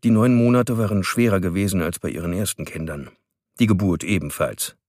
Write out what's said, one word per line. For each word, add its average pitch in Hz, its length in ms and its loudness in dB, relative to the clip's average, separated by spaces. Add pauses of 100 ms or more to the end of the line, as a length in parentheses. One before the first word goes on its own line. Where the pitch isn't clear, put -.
Die 123 80 2
neun 117 240 4
Monate 120 440 2
waren 101 260 0
schwerer 107 360 2
gewesen 92 420 0
als 85 160 -4
bei 87 100 -6
ihren 85 240 -6
ersten 95 320 -6
Kindern. 78 460 -10 (500)
Die 120 60 4
Geburt 95 380 2
ebenfalls. 76 720 -4 (120)